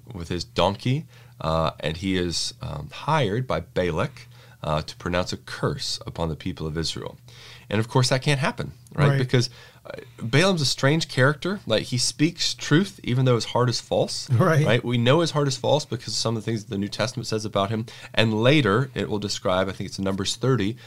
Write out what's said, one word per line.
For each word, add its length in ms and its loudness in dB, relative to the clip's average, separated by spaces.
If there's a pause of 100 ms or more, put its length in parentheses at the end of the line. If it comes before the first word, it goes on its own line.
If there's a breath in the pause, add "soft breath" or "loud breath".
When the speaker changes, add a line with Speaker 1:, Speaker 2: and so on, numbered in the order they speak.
(140)
Speaker 1:
with 140 -10
his 160 -4
donkey, 640 0 (340 loud breath)
uh, 400 0
and 160 -4
he 200 -2
is, 460 -2
um, 300 -8
hired 540 -2
by 140 -2
Balak, 680 -2 (340 loud breath)
uh, 200 0
to 140 -16
pronounce 360 -2
a 40 -6
curse 720 -6
upon 220 -4
the 80 -4
people 300 -8
of 120 -6
Israel. 400 -6 (520 loud breath)
And 100 0
of 80 -2
course, 200 4
that 140 0
can't 180 0
happen, 320 -4 (220)
right? 160 4
Speaker 2:
Right. 80 2
Speaker 1:
Because, 320 2 (360 loud breath)
uh, 60 -14 (280)
Balaam's 420 4
a 40 2
strange 420 2
character. 560 2
Like, 200 0
he 140 -2
speaks 560 0
truth, 500 2
even 200 2
though 120 6
his 80 0
heart 260 2
is 100 -2
false, 500 -2
Speaker 2:
Right. 360 4
Speaker 1:
right? 180 2
We 140 0
know 220 4
his 100 0
heart 160 0
is 100 -2
false 280 0
because 240 -8
of 60 -6
some 220 -2
of 60 -6
the 80 -4
things 140 -2
that 60 -16
the 80 -4
New 100 -2
Testament 400 -4
says 160 -2
about 260 0
him. 160 -4 (260 loud breath)
And 300 2
later, 540 4
it 120 -2
will 120 -4
describe, 480 -2
I 40 -6
think 180 -10
it's 80 -10
in 60 -4
Numbers 300 -2
thirty, 420 0 (100)